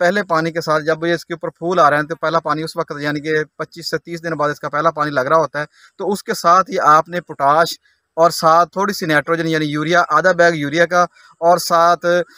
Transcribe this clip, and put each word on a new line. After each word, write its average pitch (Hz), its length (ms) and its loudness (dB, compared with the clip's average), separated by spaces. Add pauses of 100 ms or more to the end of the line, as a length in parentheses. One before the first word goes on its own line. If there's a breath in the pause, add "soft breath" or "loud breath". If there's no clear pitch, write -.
पहले 190 240 0
पानी 165 260 -2
के 165 100 -6
साथ, 156 220 0
जब 156 220 -2
ये 170 100 0
इसके 170 200 -8
ऊपर 160 160 -8
फूल 175 300 -2
आ 151 80 6
रहे 147 120 2
हैं 151 80 -6
तो 165 80 -10
पहला 160 240 -2
पानी 156 220 -4
उस 160 160 -10
वक्त 156 240 -8
यानी 147 180 -4
कि 156 240 -4 (140)
पच्चीस 160 320 -14
से 160 80 -4
तीस 170 240 -14
दिन 165 140 -6
बाद 147 140 -2
इसका 147 200 -8
पहला 151 220 0
पानी 151 200 -4
लग 131 140 -2
रहा 156 120 2
होता 147 220 -2
है, 151 60 -8 (340 soft breath)
तो 185 60 -6
उसके 196 300 -6
साथ 185 340 2
ही 190 80 -4 (120)
आपने 170 320 2
पोटाश 151 560 0 (380)
और 165 140 4
साथ 165 360 4 (100)
थोड़ी 196 180 -2
सी 185 120 -8
नाइट्रोजन 160 420 0
यानी 156 180 -2
यूरिया, 151 360 0
आधा 160 300 2
बैग 170 240 4
यूरिया 151 300 0
का, 175 200 2 (340 soft breath)
और 170 180 4
साथ 170 460 2 (340 loud breath)